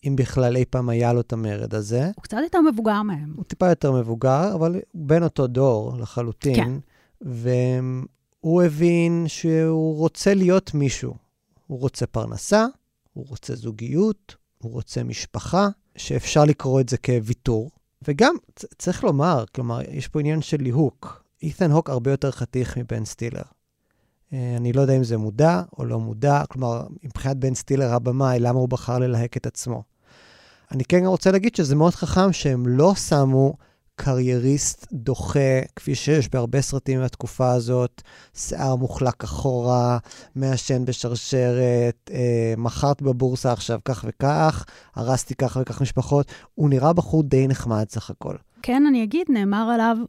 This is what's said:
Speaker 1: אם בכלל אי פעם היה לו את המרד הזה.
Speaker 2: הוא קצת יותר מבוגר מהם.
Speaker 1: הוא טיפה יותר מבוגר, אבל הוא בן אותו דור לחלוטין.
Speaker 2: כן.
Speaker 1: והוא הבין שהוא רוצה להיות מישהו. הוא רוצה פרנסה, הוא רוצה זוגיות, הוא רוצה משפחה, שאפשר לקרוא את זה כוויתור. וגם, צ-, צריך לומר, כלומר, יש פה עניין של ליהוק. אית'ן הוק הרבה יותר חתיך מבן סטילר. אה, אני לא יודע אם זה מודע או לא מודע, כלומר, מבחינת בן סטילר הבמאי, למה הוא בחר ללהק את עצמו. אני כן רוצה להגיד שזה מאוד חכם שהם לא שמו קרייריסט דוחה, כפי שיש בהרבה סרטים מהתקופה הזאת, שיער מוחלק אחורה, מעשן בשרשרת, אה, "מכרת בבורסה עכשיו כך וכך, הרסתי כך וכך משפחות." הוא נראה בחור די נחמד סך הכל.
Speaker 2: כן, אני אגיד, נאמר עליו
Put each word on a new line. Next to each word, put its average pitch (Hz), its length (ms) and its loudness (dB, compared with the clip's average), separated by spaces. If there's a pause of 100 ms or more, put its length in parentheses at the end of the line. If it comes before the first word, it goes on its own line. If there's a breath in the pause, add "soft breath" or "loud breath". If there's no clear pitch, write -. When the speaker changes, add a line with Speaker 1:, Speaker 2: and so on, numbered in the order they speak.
Speaker 1:
אם 139 100 0
בכלל 127 400 0
אי 127 140 2
פעם 123 180 -2
היה 120 240 2
לו 120 80 2
את - 120 -6
המרד 107 420 -6
הזה. 110 300 -2 (120)
Speaker 2:
הוא - 60 -20
קצת - 200 -10
יותר 339 180 0
מבוגר 220 420 2
מהם. 156 340 -6
Speaker 1:
הוא - 80 -10
טיפה - 240 0
יותר 156 240 2
מבוגר, 131 600 0
אבל 165 200 0
הוא 185 60 -4 (260)
בן 160 160 4
אותו 143 240 0
דור 123 520 0
לחלוטין. 120 560 -4
Speaker 2:
כן. 117 180 0 (480)
Speaker 1:
והוא 127 1400 -2
הבין 170 680 2
שהוא 160 680 0
רוצה 165 380 2
להיות 190 400 2
מישהו. 139 400 -2 (520)
הוא 131 140 -10
רוצה 127 260 -4
פרנסה, 113 600 0 (460)
הוא 131 160 -14
רוצה 123 260 -10
זוגיות, 123 800 -4 (240)
הוא 117 140 -12
רוצה 120 300 -6
משפחה, 143 680 -2 (280)
שאפשר 139 480 2
לקרוא 135 360 2
את 127 80 0
זה 127 80 -2
כוויתור. 117 760 -2 (380)
וגם, 214 260 4 (220)
צ-, - 80 -16 (140)
צריך - 260 -4
לומר, 147 400 2 (100)
כלומר, 120 260 -4 (100)
יש 131 180 -8
פה 151 120 -4
עניין 151 220 0
של - 180 -4
ליהוק. 131 640 -2 (200)
אית'ן 147 280 0
הוק 151 200 2
הרבה 127 200 -2
יותר 139 200 -2
חתיך 123 480 -6
מבן 113 260 -6
סטילר. - 380 -10 (920)
אה, 123 240 -4
אני 120 160 -2
לא 131 80 2
יודע 135 160 4
אם 131 80 2
זה 113 120 -2
מודע 143 460 2 (160)
או 131 60 -4
לא 117 160 -4
מודע, 120 480 0
כלומר, 120 380 -6 (180)
מבחינת 135 320 -4
בן 131 180 0
סטילר 135 380 0
הבמאי, 123 480 2
למה 120 180 2
הוא 127 100 2
בחר 123 300 -2
ללהק 120 380 0
את 120 100 -6
עצמו. 117 360 -8 (880 soft breath)
אני 131 120 -2
כן 180 220 2
רוצה 185 240 4
להגיד 196 260 2
שזה 143 180 2
מאוד 160 200 4
חכם 185 380 2
שהם 127 340 0
לא 143 280 6
שמו 135 600 4 (420)
קרייריסט 127 960 0
דוחה, 131 680 0 (160)
כפי - 180 -6
שיש 147 380 2
בהרבה 127 300 0
סרטים 131 380 -2
מהתקופה 123 520 -2
הזאת, 123 500 0 (320 soft breath)
שיער - 420 -2
מוחלק 127 480 -2
אחורה, 123 760 0 (380 loud breath)
מעשן 131 480 -2
בשרשרת, 123 1300 0
אה, 117 440 0
"מכרת 135 460 0
בבורסה 127 500 0
עכשיו 117 320 -4
כך 117 240 -6
וכך, 151 560 0 (300 soft breath)
הרסתי 123 400 -2
כך 127 260 -2
וכך 120 220 -4
משפחות." 139 440 0 (280 loud breath)
הוא 147 160 2
נראה 139 220 4
בחור 160 300 2
די 135 260 4
נחמד 113 420 0
סך - 200 -10
הכל. - 240 -10 (280)
Speaker 2:
כן, 277 240 2
אני 254 160 4
אגיד, 254 260 -2
נאמר 214 460 2
עליו 226 220 2 (120)